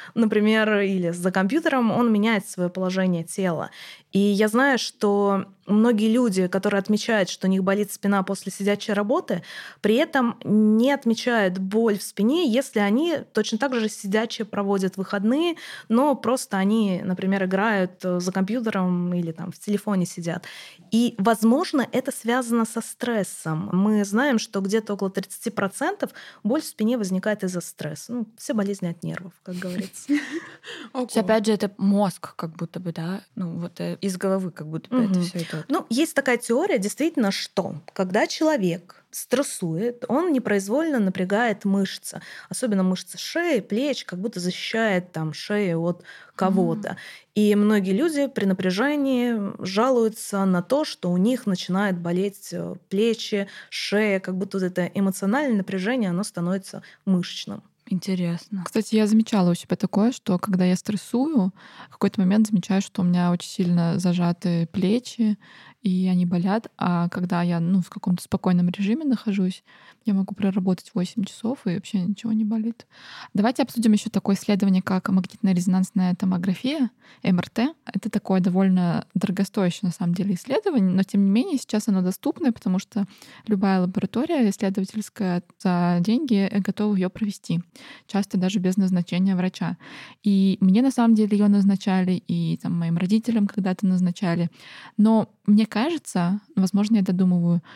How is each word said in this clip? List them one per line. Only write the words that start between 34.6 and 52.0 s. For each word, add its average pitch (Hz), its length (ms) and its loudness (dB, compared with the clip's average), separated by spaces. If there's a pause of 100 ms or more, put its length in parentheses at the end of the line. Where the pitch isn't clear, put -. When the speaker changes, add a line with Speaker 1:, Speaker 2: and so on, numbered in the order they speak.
Speaker 3:
будто 160 220 -8
бы 247 120 2
это 190 160 2
Speaker 1:
Мгм. 175 40 2
Speaker 3:
все 180 160 -4
идет. 160 300 -6
Speaker 1:
Ну, 330 220 -2
есть 277 240 0
такая 269 220 2
теория, 294 420 0
действительно, 262 540 0
что - 420 -4 (180)
когда 196 360 0
человек 220 800 -2
стрессует, 240 1000 -4
он 311 240 2
непроизвольно 247 640 0
напрягает 202 680 0
мышцы, 196 560 -2 (280)
особенно 202 340 -2
мышцы 185 360 -2
шеи, 330 420 -2
плеч, 254 440 -4
как 180 160 -10
будто 208 180 -6
защищает 185 760 -2
там 156 200 -4
шею 185 500 -2
от 170 200 -4 (340)
кого-то. 190 540 0
Speaker 3:
Мгм. - 80 -10 (360)
Speaker 1:
И 208 200 4
многие 208 380 4
люди 285 360 0
при 202 160 -4
напряжении 240 920 0 (300)
жалуются 220 800 0
на 180 180 2
то, 285 220 0
что - 260 -6
у 175 60 0
них 240 300 0
начинают 190 520 -2
болеть, 180 540 -4